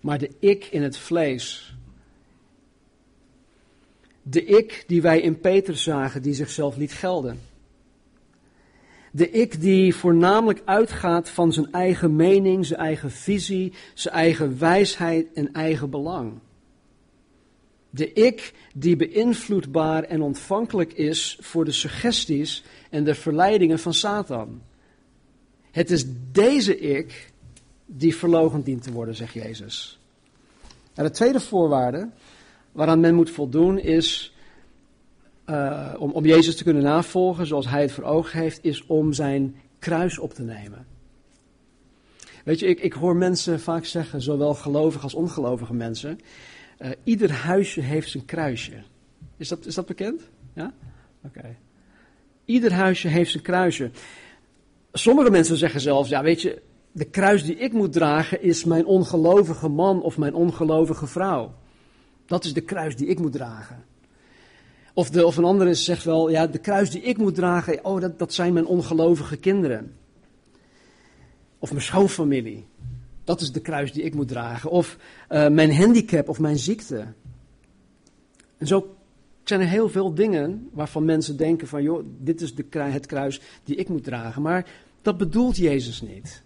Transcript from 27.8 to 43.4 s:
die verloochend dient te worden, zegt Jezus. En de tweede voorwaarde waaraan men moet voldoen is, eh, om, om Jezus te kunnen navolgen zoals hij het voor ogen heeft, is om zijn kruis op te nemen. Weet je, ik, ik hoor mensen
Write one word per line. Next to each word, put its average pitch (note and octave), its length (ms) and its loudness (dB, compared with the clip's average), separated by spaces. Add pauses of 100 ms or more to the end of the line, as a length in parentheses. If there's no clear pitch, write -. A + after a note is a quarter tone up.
die D#3+ 300 0
verloochend D#3+ 480 2
dient B2 180 -4
te B2 100 -12
worden, A2+ 220 -8
zegt A2 180 -12
Jezus. A2 680 -14 (960)
En D3 100 -4
de D3+ 60 0
tweede A#3+ 300 2
voorwaarde D3+ 680 0 (640)
waaraan D#3+ 280 2
men E3 140 6
moet E3 160 4
voldoen D#3+ 480 0
is, - 560 -2 (1120)
eh, C#3+ 540 -6
om, D3 120 -4
om D#3 160 -2
Jezus E3 300 8
te - 80 -12
kunnen D3+ 180 4
navolgen E3+ 640 0
zoals C#3+ 220 -4
hij C#3+ 120 0
het C#3+ 120 0
voor C#3 120 -12
ogen D#3+ 340 -2
heeft, D#3+ 260 -6
is D3+ 220 -4
om D#3 260 0
zijn C#3 440 -2 (220)
kruis E3+ 400 -2
op - 160 -10
te - 80 -14
nemen. G#2+ 440 -14 (1600)
Weet D#3+ 140 0
je, F#3+ 80 -2
ik, F3+ 140 2
ik F3+ 120 -2
hoor E3+ 240 0
mensen F3 440 0